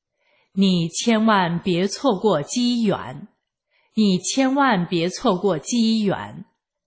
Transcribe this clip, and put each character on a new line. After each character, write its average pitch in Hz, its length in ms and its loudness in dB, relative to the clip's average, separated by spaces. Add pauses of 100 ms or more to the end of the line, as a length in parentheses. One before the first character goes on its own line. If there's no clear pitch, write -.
(540)
：“你 180 360 2
千 220 380 0
万 175 320 2
别 180 280 0
错 208 300 0
过 185 240 2
机 240 400 -2
缘， 139 460 -4 (680)
你 202 240 2
千 262 380 0
万 247 320 2
别 170 200 -2
错 185 300 -2
过 180 220 0
机 226 420 0
缘， 156 440 -4 (420)